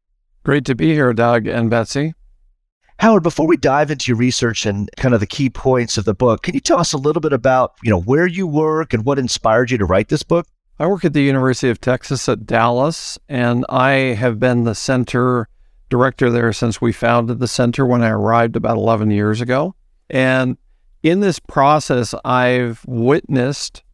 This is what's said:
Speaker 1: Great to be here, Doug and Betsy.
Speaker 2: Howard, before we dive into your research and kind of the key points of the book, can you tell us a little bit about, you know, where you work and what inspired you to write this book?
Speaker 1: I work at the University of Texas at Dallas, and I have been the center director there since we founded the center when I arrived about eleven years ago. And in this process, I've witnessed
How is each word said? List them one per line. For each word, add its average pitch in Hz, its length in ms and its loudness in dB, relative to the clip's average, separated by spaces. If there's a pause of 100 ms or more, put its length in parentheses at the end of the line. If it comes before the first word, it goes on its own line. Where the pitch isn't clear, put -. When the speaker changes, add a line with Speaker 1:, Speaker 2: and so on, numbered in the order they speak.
(420)
Speaker 1:
Great 139 220 0
to 135 100 -2
be 160 180 2
here, 135 200 2
Doug 117 340 2
and 117 240 -2
Betsy. 139 440 -2 (840)
Speaker 2:
Howard, 214 240 4
before 160 240 0
we 170 100 4
dive 143 360 0
into 131 180 -4
your 113 80 0
research 123 480 -2
and 101 300 -2
kind 123 180 2
of 107 60 2
the 104 60 0
key 135 240 -4
points 123 460 0
of 104 80 -4
the 107 100 0
book, 113 280 2
can 180 120 -4
you 269 60 -2
tell 294 200 2
us - 120 -2
a 151 60 -4
little 151 220 -2
bit 151 120 -2
about, 127 500 0
you 117 80 0
know, 92 100 2
where 139 260 2
you 185 200 -4
work 156 460 -2
and 110 120 -2
what 139 160 0
inspired 120 500 0
you 127 80 0
to 104 60 0
write 95 240 2
this - 160 -4
book? 170 220 0 (340)
Speaker 1:
I 151 60 -2
work 190 180 -2
at 156 80 0
the 143 100 0
University 131 480 0
of 107 100 -4
Texas - 480 -4
at 113 160 -4
Dallas, 120 840 -2
and 123 400 -2
I 131 460 0
have 110 260 -2
been 123 240 2
the 113 100 0
center 127 720 0 (420)
director 127 400 2
there 117 220 2
since 117 280 -2
we 117 120 0
founded 117 480 0
the 123 80 -2
center 123 360 0
when 123 160 2
I 113 100 2
arrived 113 440 0
about 113 220 0
eleven 107 340 0
years 107 300 0
ago. 135 340 -2 (340)
And 131 480 0 (460)
in 170 160 2
this 202 220 0
process, 139 720 0 (100)
I've 123 640 0
witnessed 127 960 -2 (120)